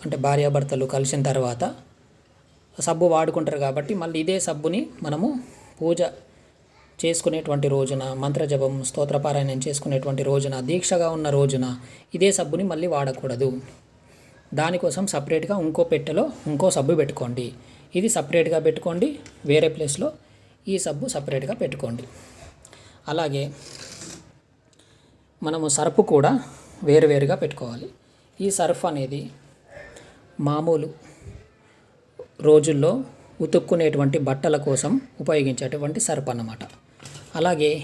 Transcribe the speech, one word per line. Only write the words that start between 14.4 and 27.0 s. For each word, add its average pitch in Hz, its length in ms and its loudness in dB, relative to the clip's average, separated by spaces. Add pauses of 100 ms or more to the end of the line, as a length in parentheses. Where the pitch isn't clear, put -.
దానికోసం 175 540 0
సపరేట్గా 160 540 -2
ఇంకో 156 220 0
పెట్టెలో 165 480 0 (160)
ఇంకో 147 220 2
సబ్బు 135 260 2
పెట్టుకోండి. 123 580 -2 (420)
ఇది 196 140 2
సపరేట్గా 160 500 2
పెట్టుకోండి, 170 600 0 (260)
వేరే 151 240 6
ప్లేస్లో 156 420 -4 (560)
ఈ 190 100 0
సబ్బు 160 300 -4
సపరేట్గా 139 460 -4
పెట్టుకోండి. 123 500 -6 (1040)
అలాగే 143 440 -2 (1900)
మనము 160 240 -2
సర్ఫ్ 156 340 2
కూడా 151 420 4 (400)
వేరువేరుగా 147 520 6